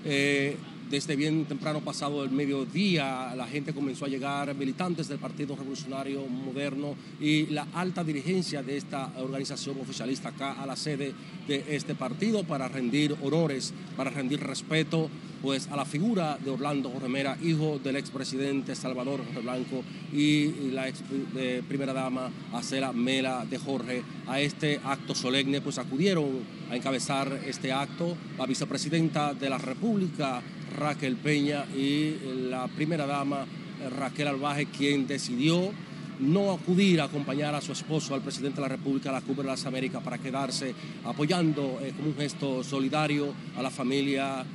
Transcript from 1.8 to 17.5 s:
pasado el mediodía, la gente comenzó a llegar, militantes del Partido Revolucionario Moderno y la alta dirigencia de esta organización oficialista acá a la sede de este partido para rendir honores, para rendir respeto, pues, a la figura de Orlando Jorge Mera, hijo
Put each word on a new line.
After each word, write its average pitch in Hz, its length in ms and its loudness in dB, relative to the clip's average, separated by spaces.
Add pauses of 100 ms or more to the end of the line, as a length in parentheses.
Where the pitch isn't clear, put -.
pasado 143 420 -2
el 131 60 -2
mediodía, 135 1040 2
la 123 120 -4
gente 143 260 -4
comenzó 139 320 -2
a - 20 0
llegar, 139 460 -2
militantes 156 540 0
del 143 100 -4
Partido 135 380 -4
Revolucionario 135 720 -4
Moderno 135 680 -4 (240)
y 151 280 4
la 151 260 -2
alta 180 300 0
dirigencia 156 580 0
de 135 160 -2
esta 147 400 -6
organización 135 640 -4
oficialista 127 480 -4
acá 131 320 -6
a 139 60 -6
la 127 80 -4
sede 139 380 -2 (340)
de 147 280 0
este 143 200 -2
partido 185 480 0
para 139 240 -2
rendir 135 560 2
honores, 143 500 2 (240)
para 131 140 -2
rendir 139 300 0
respeto, 156 680 0 (320)
pues, 135 260 0
a - 80 -6
la 139 100 0
figura 156 580 2
de 135 80 -2
Orlando 135 400 0
Jorge 131 180 -4
Mera, 135 340 2
hijo 156 400 4